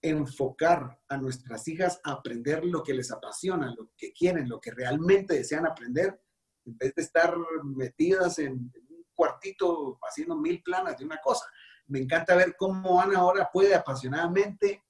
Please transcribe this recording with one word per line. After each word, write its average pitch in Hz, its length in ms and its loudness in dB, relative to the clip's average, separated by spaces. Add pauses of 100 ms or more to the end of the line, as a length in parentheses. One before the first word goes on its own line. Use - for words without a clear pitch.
enfocar 143 1000 -2
a 139 100 -6
nuestras 127 520 -8
hijas 175 340 -2
a 147 80 -6
aprender 143 540 -4
lo 170 180 -2
que 139 100 -4
les 127 160 -4
apasiona, 160 640 -6
lo 113 240 -16
que - 140 -12
quieren, 165 380 0
lo 113 100 -8
que 113 120 -12
realmente 165 640 2
desean 151 320 0
aprender, 156 560 -2 (440)
en 117 120 -16
vez 196 160 -2
de 165 100 -2
estar 170 300 2 (300)
metidas 156 760 0
en, 131 340 -4
en - 160 -20
un 339 160 -20 (100)
cuartito 165 880 -2
haciendo 160 340 -6
mil 165 260 -2
planas 180 360 -4
de 139 80 -14
una 156 180 -10
cosa. - 220 0 (420)
Me 135 120 -4
encanta 165 360 2
ver 180 220 4
cómo 190 420 2
Ana 190 200 4
ahora 180 320 4
puede 196 240 6
apasionadamente 175 1160 0